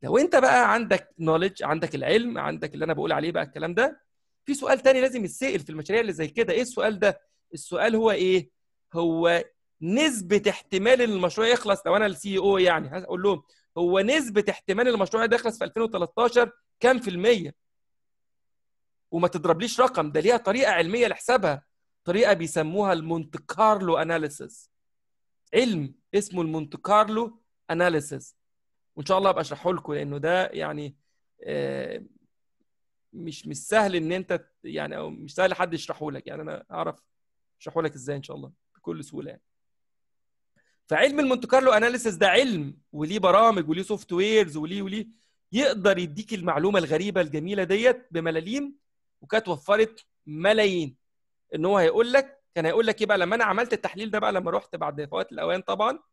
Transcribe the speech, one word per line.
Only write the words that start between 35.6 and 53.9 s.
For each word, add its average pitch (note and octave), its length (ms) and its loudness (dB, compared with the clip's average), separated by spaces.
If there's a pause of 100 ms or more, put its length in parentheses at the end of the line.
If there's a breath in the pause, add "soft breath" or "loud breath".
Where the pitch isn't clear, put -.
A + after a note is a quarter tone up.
يشرحه D3+ 360 -8
لك. C3+ 160 -12
يعني D3+ 160 -12
انا D#3 280 -12
اعرف E3 260 -6 (640)
اشرحه D#3+ 220 -4
لك D3+ 120 -4
ازاي C#3+ 220 -8
ان C#3 60 -10
شاء D#3 140 -14
الله C3+ 160 -16 (240)
بكل E3 280 -10
سهوله D3 260 -14
يعني. - 120 -20 (1400)
فعلم C#4 340 2
المونت B3+ 260 0
كارلو B3+ 260 4
اناليسيس A#3 420 2
ده F#3+ 140 4
علم F#3 500 0 (140)
وليه D#3 260 -4
برامج F#3+ 500 4
وليه E3 140 -2
سوفت G3+ 300 -8
ويرز F#3+ 440 2
وليه، E3+ 260 -6
وليه G#3 260 -8 (440 soft breath)
يقدر G3+ 460 2
يديك F3 360 -8
المعلومه F3 440 0
الغريبه F3 420 0
الجميله E3+ 440 -2
ديت A3+ 460 2
بملاليم، E3 640 -6 (440)
وكانت A3 280 -4
وفرت G#3 580 -2 (200)
ملايين. F3 720 0 (580)
ان D#3 100 -4
هو G3 140 4
هيقول G3 340 4
لك، C4+ 300 2 (120)
كان E3 120 -2
هيقول G3+ 200 2
لك G#3+ 140 -2
ايه G#3+ 60 0
بقى G3+ 120 2
لما F3+ 160 0
انا A#3 100 2
عملت A3 280 0
التحليل G3+ 380 -6